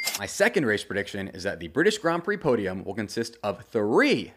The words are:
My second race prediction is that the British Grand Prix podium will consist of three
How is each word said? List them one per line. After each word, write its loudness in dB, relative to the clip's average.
My -6
second 2
race 2
prediction -4
is -12
that -2
the -8
British 2
Grand 0
Prix -2
podium 0
will -6
consist -6
of -4
three 2